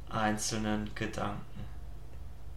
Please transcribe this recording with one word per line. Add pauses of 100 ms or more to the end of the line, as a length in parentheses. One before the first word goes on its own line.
einzelnen
Gedanken. (920)